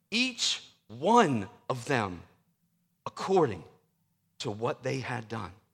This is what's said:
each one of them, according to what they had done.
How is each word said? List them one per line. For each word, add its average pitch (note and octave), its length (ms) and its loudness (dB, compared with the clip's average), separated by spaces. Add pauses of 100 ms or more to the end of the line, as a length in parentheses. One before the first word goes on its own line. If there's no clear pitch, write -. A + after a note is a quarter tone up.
(100)
each B3 520 -2 (260)
one C#3 600 4 (200)
of B2 180 -6
them, G2+ 360 0 (840)
according C#3+ 580 2 (720)
to - 120 -6
what A2+ 320 -4
they C3 180 -4
had A#2 280 -8
done. G#2+ 240 -8 (220)